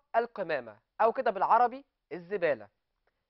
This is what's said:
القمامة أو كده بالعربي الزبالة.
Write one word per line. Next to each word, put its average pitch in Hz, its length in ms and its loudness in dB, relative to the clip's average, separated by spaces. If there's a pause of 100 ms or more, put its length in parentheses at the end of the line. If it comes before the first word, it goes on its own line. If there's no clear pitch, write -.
(160)
القمامة 160 600 -4 (240)
أو 226 120 4
كده 247 180 0
بالعربي 226 540 2 (260)
الزبالة. 170 560 -4 (640)